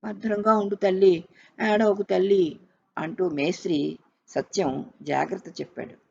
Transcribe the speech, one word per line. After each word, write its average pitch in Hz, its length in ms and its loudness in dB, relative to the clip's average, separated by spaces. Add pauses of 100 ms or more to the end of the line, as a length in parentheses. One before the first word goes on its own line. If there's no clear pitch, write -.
"భద్రంగా 214 540 0
ఉండు 202 160 -2
తల్లి, 190 500 4 (480)
ఏడవకు 208 300 2
తల్లి" 185 580 2 (380)
అంటూ 175 300 -4
మేస్త్రి 156 720 -2 (300)
సత్యం 135 640 -4 (120)
జాగ్రత్త 147 460 -6
చెప్పాడు. 120 460 -14 (160)